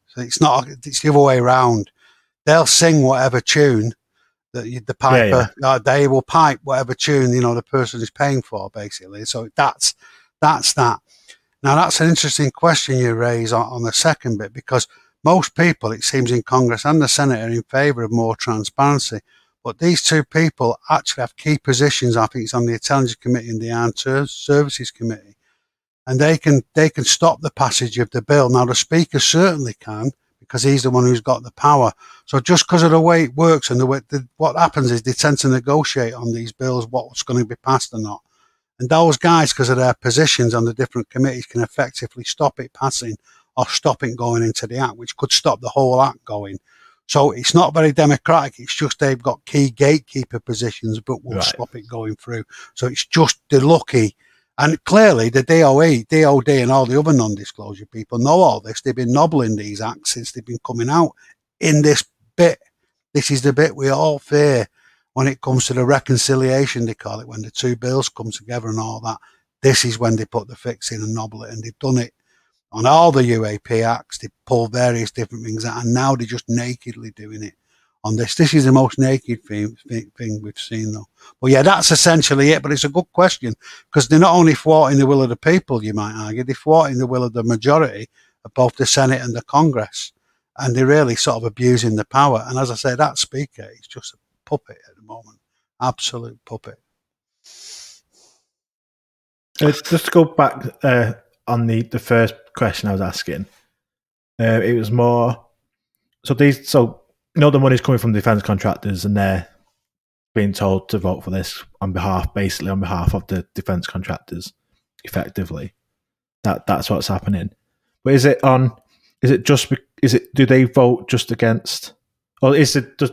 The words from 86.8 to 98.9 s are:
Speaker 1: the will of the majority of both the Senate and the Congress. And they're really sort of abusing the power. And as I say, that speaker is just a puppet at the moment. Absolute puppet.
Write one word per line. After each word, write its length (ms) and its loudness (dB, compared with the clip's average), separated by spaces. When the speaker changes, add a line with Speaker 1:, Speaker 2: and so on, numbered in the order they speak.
Speaker 1:
the 80 -2
will 180 -2
of 80 -4
the 120 -4
majority 640 0
of 80 -20
both 240 0
the 80 -2
Senate 380 0
and 120 -8
the 80 -10
Congress. 680 -2
And 180 -2
they're 80 2
really 320 4
sort 220 -2
of 60 -8
abusing 520 0
the 80 -2
power. 420 2
And 120 -8
as 120 -4
I 40 -8
say, 200 -4
that 220 -2
speaker 560 -8
is 140 -20
just 260 -20
a 60 -20
puppet 420 -10
at 100 -20
the 60 -20
moment. 380 -20
Absolute 640 -8
puppet. 340 -18